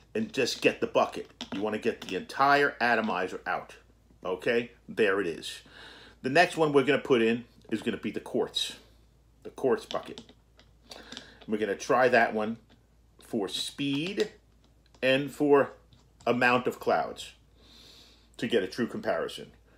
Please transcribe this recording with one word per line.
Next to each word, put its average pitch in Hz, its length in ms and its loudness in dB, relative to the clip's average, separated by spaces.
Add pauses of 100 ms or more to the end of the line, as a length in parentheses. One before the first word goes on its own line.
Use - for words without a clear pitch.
(140)
and 110 180 -4
just 120 300 -2
get - 180 2
the 113 60 -2
bucket. - 420 -2 (240)
You - 120 -6
want 107 100 -2
to 107 80 -6
get 110 200 -4
the 92 140 -10
entire 139 640 2
atomizer 101 680 0
out. - 260 -6 (500)
Okay? 117 460 -2 (180)
There 98 320 2
it 98 60 0
is. - 360 -8 (600)
The 131 80 -4
next 165 280 4
one 156 160 2
we're 139 100 6
gonna 131 160 2
put 120 240 4
in 117 220 0 (260)
is 104 100 -2
gonna 104 160 -4
be 110 140 -6
the - 80 -6
quartz. - 560 -4 (680)
The - 80 -16
quartz 117 360 0
bucket. - 360 -8 (1300)
We're 107 100 -4
gonna 104 180 -2
try 127 340 2
that 117 240 4
one 110 240 -4 (640)
for 101 260 -4
speed 151 840 -4 (680)
and 135 300 2
for 143 400 4 (540)
amount 123 420 4
of 113 120 -4
clouds - 520 -2 (1040)
to - 120 -6
get 110 160 2
a 92 40 -4
true 117 200 -4
comparison. 85 640 -6 (260)